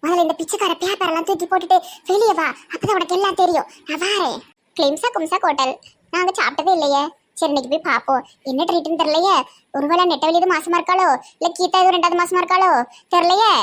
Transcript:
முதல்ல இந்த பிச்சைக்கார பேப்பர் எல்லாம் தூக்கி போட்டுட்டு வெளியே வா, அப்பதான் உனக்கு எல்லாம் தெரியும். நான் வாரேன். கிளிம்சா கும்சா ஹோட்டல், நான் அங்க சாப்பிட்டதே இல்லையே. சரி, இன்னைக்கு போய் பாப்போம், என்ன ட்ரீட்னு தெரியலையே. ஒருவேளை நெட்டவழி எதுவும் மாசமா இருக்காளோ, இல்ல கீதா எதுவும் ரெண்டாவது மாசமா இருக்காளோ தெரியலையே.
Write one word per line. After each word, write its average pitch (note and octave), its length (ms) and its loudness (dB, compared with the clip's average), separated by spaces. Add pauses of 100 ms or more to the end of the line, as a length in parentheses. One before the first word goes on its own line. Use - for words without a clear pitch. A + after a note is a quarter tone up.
முதல்ல E4+ 240 0
இந்த D#4+ 120 -2
பிச்சைக்கார F4 440 -4
பேப்பர் F#4 280 -2
எல்லாம் E4 180 -2
தூக்கி F4 180 -2
போட்டுட்டு F4+ 300 2 (300)
வெளியே G#4 320 2
வா, D#4 80 -2 (260)
அப்பதான் G4+ 260 -2
உனக்கு F4+ 200 -2
எல்லாம் G4 220 -2
தெரியும். F4 280 0 (180)
நான் D#4 180 -8
வாரேன். F#4 340 -2 (380)
கிளிம்சா D#4 380 0
கும்சா F4+ 300 -2
ஹோட்டல், C#4 300 0 (360)
நான் F4 120 -2
அங்க F#4 160 -2
சாப்பிட்டதே F4+ 380 0
இல்லையே. C#4+ 260 0 (320)
சரி, D#4 180 -2
இன்னைக்கு C4 200 -2
போய் D#4+ 160 -4
பாப்போம், C4 360 -2 (200)
என்ன C4+ 240 -2
ட்ரீட்னு D#4+ 340 -2
தெரியலையே. D#4+ 340 2 (400)
ஒருவேளை D#4 280 0
நெட்டவழி E4 360 0
எதுவும் F4+ 160 2
மாசமா E4+ 240 -2
இருக்காளோ, F4+ 280 2 (300)
இல்ல E4 200 -2
கீதா F4+ 220 2
எதுவும் F4+ 160 4
ரெண்டாவது F4 260 0
மாசமா F4+ 200 0
இருக்காளோ F#4 280 2 (440)
தெரியலையே. F#4 480 4